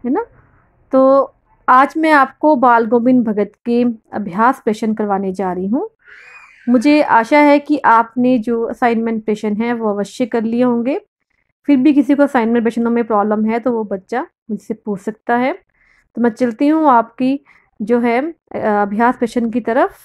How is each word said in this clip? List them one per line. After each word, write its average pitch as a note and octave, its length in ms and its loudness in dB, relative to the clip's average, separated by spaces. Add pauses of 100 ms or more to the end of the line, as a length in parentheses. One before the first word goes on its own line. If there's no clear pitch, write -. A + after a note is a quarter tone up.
है A#3+ 60 -4
ना? G#4+ 140 -2 (640)
तो C4+ 420 4 (360)
आज C4 280 4
मैं D#4+ 140 2
आपको D4 440 2
बाल A#3+ 300 2
गोविंद A#3+ 420 2
भगत G#3 240 -4 (140)
के A#3+ 180 0 (300)
अभ्यास G#3+ 520 0
प्रश्न A3 280 -2
करवाने G3 400 -4
जा F#3 200 -6
रही F#3 140 -6
हूँ। D#4 220 -4 (800)
मुझे C#4+ 320 4
आशा A3+ 360 2
है D4 220 4
कि D4 180 -2
आपने A#3 600 2
जो A3+ 260 -4
असाइनमेंट A3+ 600 -2
प्रश्न G#3+ 280 -4
है A#3 200 -4
वो A3+ 160 -4
अवश्य G3+ 360 -4
कर A#3 180 -4
लिए A#3 200 -2
होंगे। B3 380 -2 (640)
फिर C#4+ 120 4
भी C4+ 160 4
किसी C#4 220 2
को C#4+ 80 2
असाइनमेंट A#3 420 0
प्रश्नों A#3 260 -2
में A#3 120 0
प्रॉब्लम G#3+ 420 0
है A3+ 140 -2
तो A#3+ 120 -2
वो A3+ 120 -4
बच्चा G#3 440 -8 (220)
मुझसे G#3+ 240 -10
पूछ G3+ 260 -8
सकता A3 360 -6
है। B3+ 180 -2 (600)
तो A3+ 60 -4
मैं A#3+ 80 2
चलती A#3+ 380 -2
हूँ D#4 220 2
आपकी B3+ 500 0 (420)
जो A#3+ 180 0
है, A#3+ 220 0 (340)
अ, - 20 -6
अभ्यास G#3 600 -2
प्रश्न A#3 320 -4
की A#3 100 -4
तरफ। A#3+ 320 -2 (140)